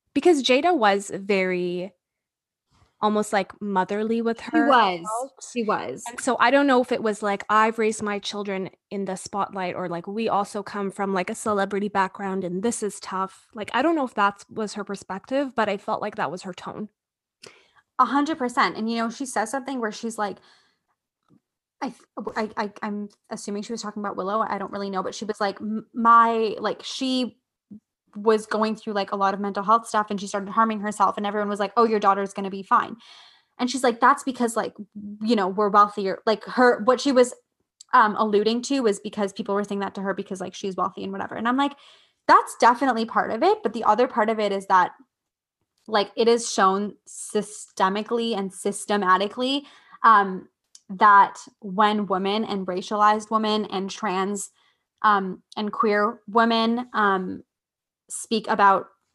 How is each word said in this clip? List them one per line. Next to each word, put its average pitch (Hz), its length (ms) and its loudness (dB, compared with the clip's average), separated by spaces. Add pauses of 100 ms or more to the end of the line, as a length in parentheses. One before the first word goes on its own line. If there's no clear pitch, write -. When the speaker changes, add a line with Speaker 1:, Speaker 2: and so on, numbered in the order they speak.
(140)
Speaker 1:
because 285 300 4
Jada 294 340 2
was 202 360 2
very 185 800 -2 (1080)
almost, 214 320 0
like, 196 280 -2
motherly 208 600 -2
with 226 180 -2
Speaker 2:
She - 120 -14
Speaker 1:
her 233 160 4
Speaker 2:
was. 208 380 4
Speaker 1:
child. 233 260 -6 (200)
Speaker 2:
She 233 120 -4
was. 165 440 -4
Speaker 1:
And 240 140 -14
so 247 180 -2
I 240 120 6
don't 285 160 4
know 254 140 4
if 247 100 -2
it 226 120 -2
was, 214 200 -2
like, 202 260 -2
"I've 220 300 2
raised 220 220 0
my 208 180 -4
children 196 500 -6 (220)
in 196 140 -4
the 190 100 -6
spotlight," 190 600 -6
or, 180 140 -6
like, 170 180 -8
"We 214 220 -4
also 202 340 -2
come 196 280 -6
from, 196 220 -4
like, 185 160 -2
a 220 60 -6
celebrity 202 540 -2
background 190 540 -4
and 180 200 -6
this 233 200 -2
is 196 160 -6
tough." - 540 -8
Like, 208 200 -10
I 247 80 0
don't 330 140 2
know 277 100 -2
if 233 100 -10
that 202 340 0
was 214 260 -8
her 208 80 -8
perspective, 220 720 -6
but 214 140 0
I 196 80 -2
felt - 240 -4
like 208 140 -8
that 156 160 -4
was 185 120 -12
her 185 100 -12
tone. - 360 -12 (1120)
Speaker 2:
A 254 60 6
hundred 285 320 0
percent. 240 400 -2
And, 220 120 -4
you 233 80 -4
know, 233 120 -2
she 254 160 -8
says 220 260 -4
something 269 280 -6
where 220 120 -4
she's 220 260 -10
like, 202 200 -6 (1400)
I 285 80 -6
th-, - 460 -12
I, 220 220 -4
I, 208 140 -6 (100)
I'm 208 280 -8 (200)
assuming 208 340 -8
she 233 100 -10
was 226 80 -10
talking 208 200 -10
about 202 140 -8
Willow. 196 260 -2
I 202 160 -2
don't 190 140 -8
really 202 180 -6
know, 185 140 -4
but - 100 -8
she - 120 -10
was 214 160 -6
like, 196 180 -2
"M-, 214 340 -6
my," 226 680 4
like, 202 240 -4
she 254 540 -4 (760)
was 214 300 2
going 214 300 -2
through, 220 180 -10
like, 196 180 -4
a 208 40 -4
lot 196 180 2
of 196 60 -6
mental 202 240 -4
health 220 240 2
stuff 214 220 0
and 202 100 -4
she 196 80 -10
started 196 220 -6
harming 220 300 0
herself 202 380 0
and 208 80 -6
everyone 208 240 -2
was 202 100 -4
like, 196 180 -4
"Oh, 233 60 6
your 220 160 2
daughter's 196 340 2
gonna 196 160 -8
be 196 140 -10
fine." - 320 0 (640)
And 247 100 -2
she's 254 140 -4
like, 233 160 2
"That's 269 240 4
because, 240 320 -2
like, - 200 -4 (460)
you 220 140 2
know, 196 120 2
we're 202 220 0
wealthier." 208 560 4
Like, 214 200 0
her, 240 400 4
what 247 160 4
she 277 100 2
was, 247 220 4 (600)
um, 214 240 6
alluding 220 460 2
to 277 180 0
was 202 180 2
because 202 340 -4
people 202 220 -4
were 208 80 0
saying 202 180 -4
that 196 140 -6
to 202 60 -6
her 190 120 -2
because, 190 280 -8
like, 185 140 -10
she's 190 220 -8
wealthy 190 260 -4
and 196 80 -8
whatever. 196 240 -8
And 220 120 -4
I'm 254 100 0
like, 277 180 0 (520)
"That's 381 320 6
definitely 240 460 4
part 208 260 -2
of 226 120 -2
it." 427 200 2
But 208 100 -2
the 226 100 -6
other 220 240 4
part 220 220 0
of 220 100 0
it 202 120 0
is 196 160 -4
that, 185 260 4 (960)
like, 208 280 0
it 226 120 2
is 233 240 2
shown 196 440 2 (120)
systemically 214 1300 -4
and 196 160 -6
systematically, 208 1120 -2 (380)
um, 202 440 4 (420)
that 196 500 6 (200)
when 208 480 0
women 196 380 -2
and 190 220 -6
racialized 208 640 0
women 214 340 0
and 190 240 -6
trans, 190 600 -4 (500)
um, 196 420 0 (140)
and 208 160 -4
queer 208 540 0
women, 226 640 2
um, 190 500 0 (640)
speak - 380 -4
about 202 400 4 (280)